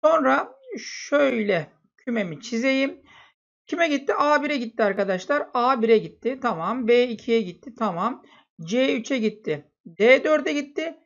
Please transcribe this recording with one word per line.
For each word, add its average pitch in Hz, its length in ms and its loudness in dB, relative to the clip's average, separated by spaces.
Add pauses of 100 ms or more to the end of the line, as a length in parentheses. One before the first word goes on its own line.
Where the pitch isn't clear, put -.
Sonra 302 500 2 (240)
şöyle 220 880 -2 (300)
kümemi 196 440 -6
çizeyim. 269 600 -2 (680)
Kime 339 200 0
gitti? 285 300 -2
A 294 260 2
bire 294 140 -2
gitti 233 260 -4
arkadaşlar. 196 680 -2
A 247 280 2
bire 220 160 6
gitti. 220 440 -4
Tamam. 220 460 -4
B 240 160 6
ikiye 233 380 0
gitti. 190 340 -12
Tamam. 196 480 -4 (380)
C 254 360 0
üçe 262 200 -4
gitti. 214 480 -4 (200)
D 226 380 4
dörde 302 300 0
gitti. 311 520 -6